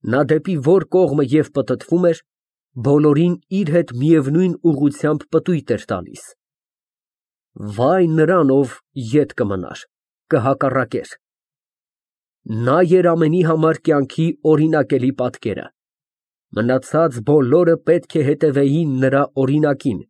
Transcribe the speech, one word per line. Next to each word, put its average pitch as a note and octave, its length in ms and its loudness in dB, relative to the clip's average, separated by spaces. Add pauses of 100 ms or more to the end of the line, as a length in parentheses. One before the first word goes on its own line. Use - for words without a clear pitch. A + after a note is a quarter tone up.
Նա B2 200 -2
դեպի D#3 340 -2
որ E3 280 2
կողմը D3+ 400 0
և C#3+ 260 0
պտտվում E3+ 560 -2
էր, E3 140 -2 (540)
բոլորին D3 600 2 (140)
իր F#3+ 200 -2
հետ E3 240 0
միևնույն D#3 640 2
ուղղությամբ D3 680 -2
պտույտ D#3+ 440 -2
էր G#2 120 -2
տալիս։ - 400 -10 (1300)
Վայ B2 500 0
նրան, D#3+ 440 2
ով C3+ 300 0 (240)
ետ C3+ 320 0
կմնար, G2 480 -6 (480)
կհակառակեր։ C3+ 800 -2 (1300)
Նա A#2+ 320 -2 (100)
էր F3 200 4
ամենի E3 340 0
համար D#3+ 380 0
կյանքի D3 460 0 (160)
օրինակելի D3 680 0
պատկերը։ - 560 -6 (840)
Մնացած B2+ 680 -2
բոլորը D3+ 580 2
պետք - 380 -2
է D3+ 80 0
հետևեին C#3+ 720 0
նրա C3+ 260 0 (120)
օրինակին։ C#3 760 -2